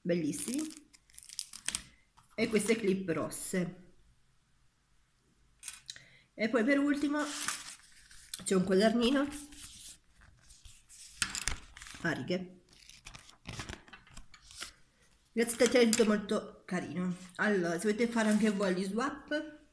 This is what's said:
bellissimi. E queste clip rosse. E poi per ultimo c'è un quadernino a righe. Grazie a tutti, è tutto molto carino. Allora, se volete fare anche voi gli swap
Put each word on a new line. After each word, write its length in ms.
bellissimi. 640
E 140
queste 280
clip 340
rosse. 720
E 160
poi 140
per 160
ultimo 400
c'è 120
un 80
quadernino 640
a 100
righe. 520
Grazie 220
a 140
tutti, 100
è 120
tutto 160
molto 600
carino. 500
Allora, 380
se 180
volete 160
fare 220
anche 200
voi 240
gli 120
swap 720